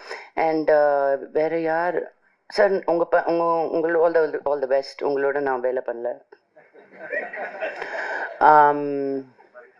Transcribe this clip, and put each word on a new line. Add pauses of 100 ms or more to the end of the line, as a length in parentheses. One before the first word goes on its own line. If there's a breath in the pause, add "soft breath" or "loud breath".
(360 loud breath)
And,
uh, (140)
வேற
யார்? (340)
சார்,
உங்க
ப-,
உங்க, (340)
உங்களோட
all
the,
all
the
best.
உங்களோட
நான்
வேலை
பண்ணல. (2250 loud breath)
Um, (580)